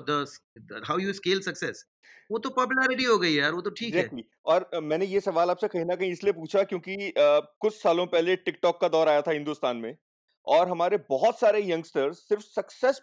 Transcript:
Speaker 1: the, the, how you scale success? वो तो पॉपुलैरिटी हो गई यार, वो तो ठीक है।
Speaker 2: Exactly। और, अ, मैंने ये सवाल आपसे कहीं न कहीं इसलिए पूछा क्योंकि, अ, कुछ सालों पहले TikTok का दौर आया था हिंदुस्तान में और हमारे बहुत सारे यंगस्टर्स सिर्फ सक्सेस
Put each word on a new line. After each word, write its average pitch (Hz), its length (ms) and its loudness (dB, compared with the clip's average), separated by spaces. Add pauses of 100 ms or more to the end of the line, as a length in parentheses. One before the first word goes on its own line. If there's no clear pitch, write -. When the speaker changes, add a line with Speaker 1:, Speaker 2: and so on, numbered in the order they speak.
Speaker 1:
the, 143 180 -2 (340)
the, 110 300 -10
how 185 120 -2
you 196 180 -4
scale 190 260 0
success? 143 280 -8 (560)
वो 220 80 -4
तो 262 100 -8
पॉपुलैरिटी 254 540 0
हो 233 140 4
गई 175 160 2
यार, 147 180 2
वो 175 100 -6
तो 196 80 -4
ठीक 208 260 -8
है। 180 80 2
Speaker 2:
Exactly। 117 240 -10 (180)
और, 170 280 2
अ, 170 60 -2
मैंने 156 260 -2
ये 196 140 0
सवाल 175 300 0
आपसे 180 180 -2
कहीं 170 180 -2
न 180 100 -2
कहीं 180 160 -2
इसलिए 196 220 -2
पूछा 165 300 -2
क्योंकि, 185 320 -6
अ, 147 640 2
कुछ 214 240 -4
सालों 175 240 2
पहले 170 280 2
TikTok 170 460 -2
का 180 60 2
दौर 160 200 4
आया 147 140 4
था 160 100 -2
हिंदुस्तान 147 460 -4
में 113 200 -10 (480)
और 175 240 4
हमारे 180 280 0 (120)
बहुत 143 300 2
सारे 208 320 2
यंगस्टर्स 160 460 -2
सिर्फ 208 240 -4
सक्सेस - 600 -4